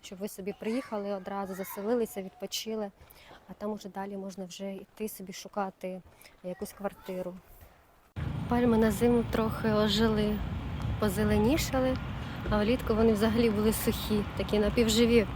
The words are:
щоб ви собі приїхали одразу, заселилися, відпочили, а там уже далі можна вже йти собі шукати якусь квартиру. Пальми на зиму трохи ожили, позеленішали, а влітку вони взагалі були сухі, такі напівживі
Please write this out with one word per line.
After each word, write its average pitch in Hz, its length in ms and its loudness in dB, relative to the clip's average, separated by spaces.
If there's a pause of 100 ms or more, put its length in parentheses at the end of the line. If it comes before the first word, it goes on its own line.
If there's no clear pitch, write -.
щоб 185 180 -14
ви 202 80 -6
собі 202 320 -8
приїхали 214 540 -4
одразу, 196 420 -6
заселилися, 208 640 -2
відпочили, 202 720 -6 (580)
а 185 40 -14
там 214 180 -8
уже 208 180 -10
далі 196 280 -8
можна 196 280 -10
вже 196 280 -10
йти 196 360 -10
собі 190 240 -12
шукати 190 680 -8 (420)
якусь 180 300 -8
квартиру. 185 600 -8 (1160)
Пальми 240 280 4
на 220 140 6
зиму 240 400 4
трохи 220 400 0
ожили, 214 680 4 (640)
позеленішали, 220 960 2 (520)
а 214 120 2
влітку 226 340 2
вони 226 180 6
взагалі 220 360 4
були 214 240 2
сухі, 214 500 0 (140)
такі 202 220 2
напівживі 226 760 4